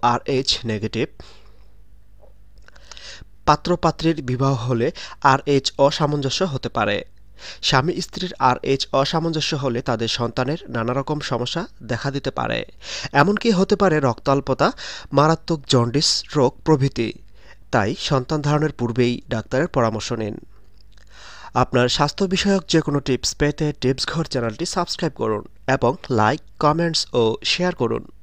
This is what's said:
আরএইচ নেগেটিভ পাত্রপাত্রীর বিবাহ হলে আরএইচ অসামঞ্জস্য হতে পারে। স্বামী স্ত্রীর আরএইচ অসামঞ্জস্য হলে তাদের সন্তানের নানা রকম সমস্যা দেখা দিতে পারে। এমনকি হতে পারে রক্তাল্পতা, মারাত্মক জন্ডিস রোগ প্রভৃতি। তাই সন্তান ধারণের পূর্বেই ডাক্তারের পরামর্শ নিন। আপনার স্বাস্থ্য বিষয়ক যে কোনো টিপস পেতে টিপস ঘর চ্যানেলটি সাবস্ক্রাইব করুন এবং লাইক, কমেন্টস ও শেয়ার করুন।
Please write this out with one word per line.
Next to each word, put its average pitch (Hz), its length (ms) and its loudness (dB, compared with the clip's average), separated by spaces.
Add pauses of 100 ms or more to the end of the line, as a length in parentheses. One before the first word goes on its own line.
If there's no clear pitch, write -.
(120)
আরএইচ 131 380 -2 (200)
নেগেটিভ 110 360 -2 (2500)
পাত্রপাত্রীর 160 720 2 (120)
বিবাহ 135 240 2 (140)
হলে 123 200 0 (440)
আরএইচ 139 340 2 (200)
অসামঞ্জস্য 147 540 0 (120)
হতে 127 240 -6
পারে। 104 200 0 (720)
স্বামী 143 240 4 (120)
স্ত্রীর - 280 -8 (180)
আরএইচ 135 320 0 (180)
অসামঞ্জস্য 156 520 0 (120)
হলে 120 240 0
তাদের 113 300 0
সন্তানের 127 420 -2 (140)
নানা 117 260 -2
রকম 151 180 -2 (120)
সমস্যা 123 320 -2 (280)
দেখা 120 260 -2
দিতে 135 220 -4
পারে। 57 200 -2 (640)
এমনকি 208 280 2 (100)
হতে 196 240 2
পারে 180 180 4
রক্তাল্পতা, 139 680 2 (500)
মারাত্মক 160 420 2 (120)
জন্ডিস 120 360 4 (280)
রোগ 135 160 4 (140)
প্রভৃতি। 135 440 2 (640)
তাই 110 180 4 (160)
সন্তান 143 380 0
ধারণের 147 320 2
পূর্বেই 120 360 2 (200)
ডাক্তারের 131 420 -2
পরামর্শ 110 320 0 (120)
নিন। 107 160 -4 (1300)
আপনার 127 240 2 (100)
স্বাস্থ্য 151 280 0 (100)
বিষয়ক 196 280 2 (100)
যে 160 140 6
কোনো 143 200 0
টিপস 127 240 -2 (100)
পেতে 147 260 0 (140)
টিপস 135 320 0
ঘর 165 200 -2
চ্যানেলটি 117 420 -4
সাবস্ক্রাইব 175 480 -2
করুন 110 200 -2 (340)
এবং 123 160 2 (260)
লাইক, 110 220 4 (220)
কমেন্টস 160 400 2 (180)
ও - 20 6 (280)
শেয়ার 180 300 0
করুন। 117 220 0 (200)